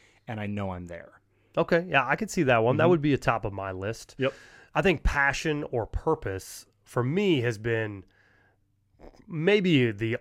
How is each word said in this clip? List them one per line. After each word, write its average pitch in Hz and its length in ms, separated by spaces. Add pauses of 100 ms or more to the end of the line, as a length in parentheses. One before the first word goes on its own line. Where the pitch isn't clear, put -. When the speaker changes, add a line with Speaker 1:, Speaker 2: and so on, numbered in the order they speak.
(280)
Speaker 1:
and 110 120
I 104 60
know 101 280
I'm 90 120
there. - 340 (380)
Speaker 2:
Okay, 170 320
yeah, 139 180
I 143 80
could 208 140
see 175 140
that 123 200
one. 123 140
That 160 60
Speaker 1:
Mm-hmm. 170 80
Speaker 2:
would 170 100
be 143 120
a 123 40
top 117 260
of 101 100
my 98 180
list. 98 480
Speaker 1:
Yep. 131 140 (420)
Speaker 2:
I 156 80
think 180 180
passion 147 720
or 113 160
purpose - 800 (160)
for - 200
me 165 380
has 117 160
been 107 460 (1200)
maybe 170 640
the 110 300